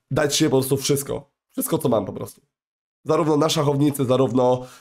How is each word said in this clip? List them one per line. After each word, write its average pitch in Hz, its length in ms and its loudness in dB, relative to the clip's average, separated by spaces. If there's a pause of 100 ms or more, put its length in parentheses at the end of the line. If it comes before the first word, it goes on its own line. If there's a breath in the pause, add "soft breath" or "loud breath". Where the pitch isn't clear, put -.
(120)
dać 147 240 -2
się 156 100 2
po 139 120 2
prostu 131 200 0
wszystko. 139 520 -4 (220)
Wszystko, - 260 -4
co 147 120 -2
mam 110 160 0
po 98 80 -10
prostu. - 280 -14 (640)
Zarówno 156 320 2
na 156 120 2
szachownicy, 143 560 0
zarówno 127 600 2 (160 loud breath)